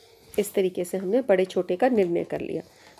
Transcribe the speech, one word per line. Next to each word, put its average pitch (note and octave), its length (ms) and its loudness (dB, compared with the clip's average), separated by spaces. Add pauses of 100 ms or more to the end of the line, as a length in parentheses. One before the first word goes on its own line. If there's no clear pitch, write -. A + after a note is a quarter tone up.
(400)
इस G3+ 140 -2
तरीके F#3 300 0
से F3+ 140 -6
हमने G3 240 0
बड़े F#3+ 240 4
छोटे F#3 300 -2
का B3 140 4
निर्णय F3 340 2
कर D3 180 -6
लिया। D#3+ 200 -6 (380)